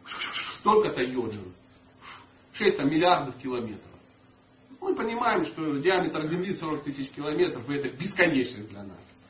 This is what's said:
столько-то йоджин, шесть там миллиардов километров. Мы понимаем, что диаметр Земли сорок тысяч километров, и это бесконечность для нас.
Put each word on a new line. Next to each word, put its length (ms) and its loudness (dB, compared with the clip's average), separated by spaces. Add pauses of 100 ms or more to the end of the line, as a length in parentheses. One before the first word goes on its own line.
(600)
столько-то 420 4
йоджин, 500 -4 (1000)
шесть 240 2
там 140 2
миллиардов 480 4
километров. 460 -6 (960)
Мы 140 0
понимаем, 520 2
что 320 -2
диаметр 480 2
Земли 280 -2
сорок 300 -4
тысяч 260 -6
километров, 580 0
и 60 -2
это 220 -2
бесконечность 720 0
для 160 -14
нас. 160 -16 (300)